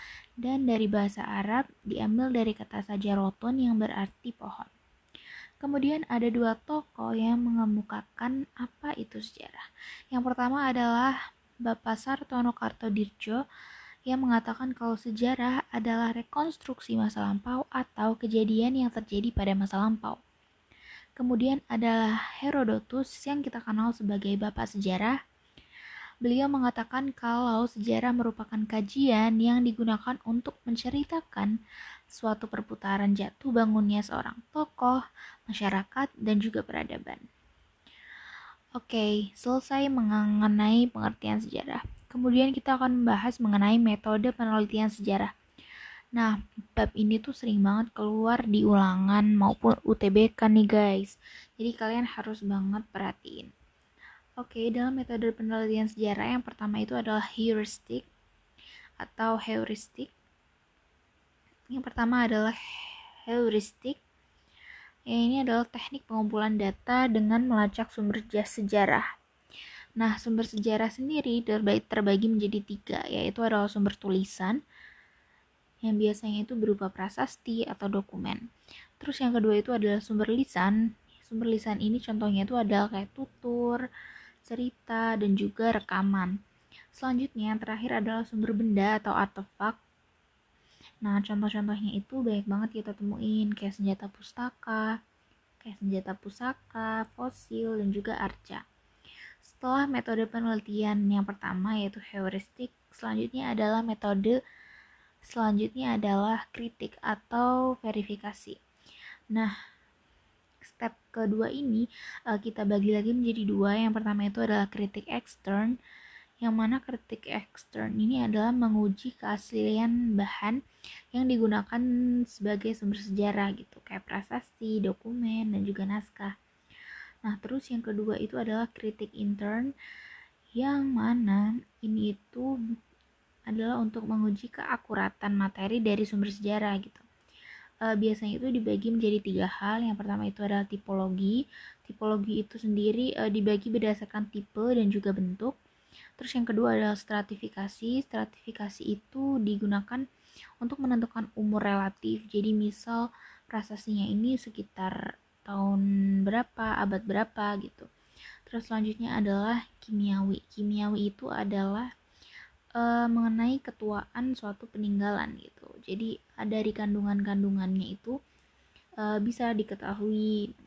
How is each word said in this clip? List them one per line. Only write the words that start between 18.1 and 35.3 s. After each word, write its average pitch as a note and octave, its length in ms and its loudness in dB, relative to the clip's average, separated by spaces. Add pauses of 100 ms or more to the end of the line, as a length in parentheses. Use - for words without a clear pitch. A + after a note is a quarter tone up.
kejadian A3 560 2
yang B3+ 160 2
terjadi A3 400 -2
pada G3 240 0
masa G3 240 0
lampau. G#3+ 400 0 (960)
Kemudian B3 560 2
adalah A3+ 480 2 (240)
Herodotus B3+ 720 0 (160)
yang C#4+ 160 -2
kita A#3+ 160 -8
kenal A3 320 0
sebagai G3+ 480 -2
bapak G#3 240 -4
sejarah. G3+ 560 0 (960)
Beliau B3 320 2
mengatakan C4 640 0
kalau A#3+ 560 0
sejarah A3+ 440 0
merupakan A3+ 520 -2
kajian A3 720 4
yang A#3+ 240 6
digunakan A#3 640 0
untuk A#3 400 -4
menceritakan A#3 960 -2 (440)
suatu A3 400 -4
perputaran G3+ 720 0
jatuh G3+ 320 -4
bangunnya G#3+ 560 4
seorang - 320 -6 (160)
tokoh, C4 480 0 (480)